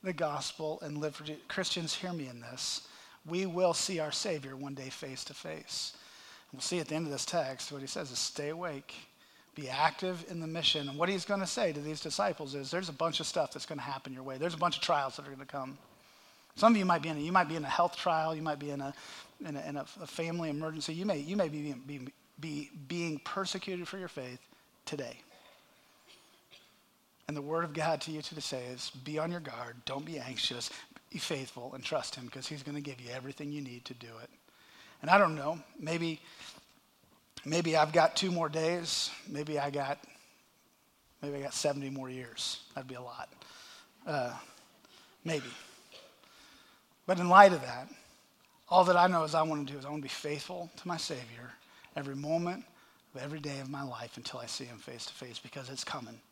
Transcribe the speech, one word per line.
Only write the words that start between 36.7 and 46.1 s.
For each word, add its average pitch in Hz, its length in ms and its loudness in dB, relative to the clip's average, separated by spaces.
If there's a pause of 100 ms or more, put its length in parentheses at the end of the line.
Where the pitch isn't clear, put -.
maybe 160 320 4
I've 151 160 6
got 160 240 8
two 190 120 2
more 165 200 2
days, 160 600 0 (160)
maybe 147 320 -4
I 143 120 0
got, 139 300 -2 (1200)
maybe 143 160 -6
I 139 40 -6
got 135 120 -6
seventy 139 360 0
more 135 200 -6
years. 127 500 -6 (160)
That'd 131 140 -8
be 131 60 -10
a 123 60 -10
lot. 120 280 -10 (760)
Uh, 127 280 -2 (880)
maybe. 147 260 -2 (1600)